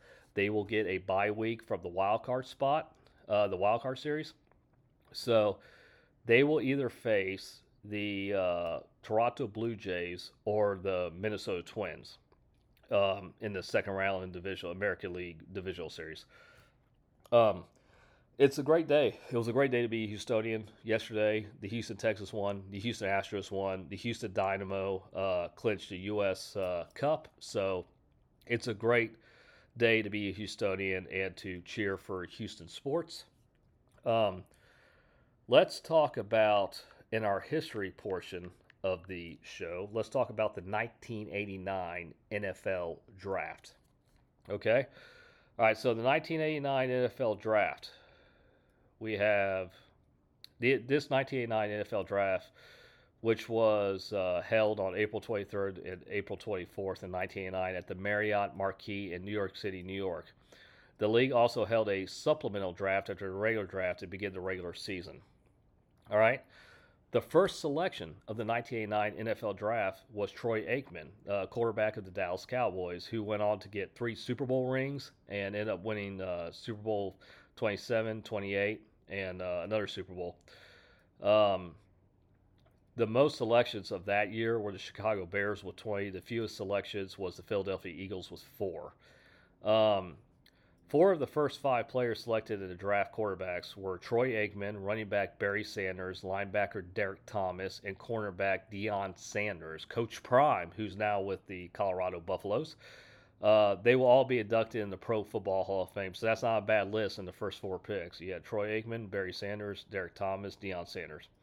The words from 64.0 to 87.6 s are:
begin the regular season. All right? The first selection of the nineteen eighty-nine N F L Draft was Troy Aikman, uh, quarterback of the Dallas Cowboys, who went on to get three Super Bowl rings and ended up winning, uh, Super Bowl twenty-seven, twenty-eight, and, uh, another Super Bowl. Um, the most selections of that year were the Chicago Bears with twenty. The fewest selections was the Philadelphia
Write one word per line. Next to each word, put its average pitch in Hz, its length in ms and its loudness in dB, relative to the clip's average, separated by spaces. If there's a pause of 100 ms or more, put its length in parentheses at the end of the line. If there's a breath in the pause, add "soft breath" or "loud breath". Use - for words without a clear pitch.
begin 95 260 -6
the 92 80 -8
regular 90 320 -4
season. - 480 -10 (880)
All 104 80 4
right? 113 240 6 (720 loud breath)
The 120 80 4
first - 400 4
selection 143 560 -4 (140)
of 107 80 -8
the 113 80 -4
nineteen 117 320 -2
eighty-nine 104 400 0
N 110 100 -4
F 110 160 -2
L 107 80 -2
Draft 104 520 -2 (100)
was 101 180 -2
Troy 113 300 -2
Aikman, 92 460 -4 (220)
uh, 101 180 0
quarterback 110 500 0
of 101 80 -10
the 92 60 -14
Dallas 92 340 -4
Cowboys, 90 600 -2
who 113 160 -4
went 104 200 -2
on 104 180 2
to - 80 -16
get 101 260 -6
three 120 220 -4
Super 127 300 -4
Bowl 127 240 2
rings 135 420 -2 (160)
and 98 260 -4
ended 104 140 -2
up 92 160 -2
winning, 101 380 -4
uh, 87 320 -4
Super 107 280 -10
Bowl 104 380 -2 (380 loud breath)
twenty-seven, 110 640 -2
twenty-eight, 101 580 0 (300)
and, 92 320 -6
uh, 90 240 -2
another 104 220 0
Super 92 260 -10
Bowl. 87 240 -8 (840 loud breath)
Um, 98 540 6 (1200)
the 117 120 2
most 135 280 4
selections 117 560 2
of 92 140 -6
that 104 260 2
year 113 260 0
were 104 140 -4
the 95 80 -10
Chicago 104 460 -4
Bears 101 400 -2
with 92 100 -10
twenty. 101 360 -4
The 92 100 -8
fewest 113 340 -4
selections 98 640 -4
was 92 180 -6
the 92 80 -16
Philadelphia 95 500 -2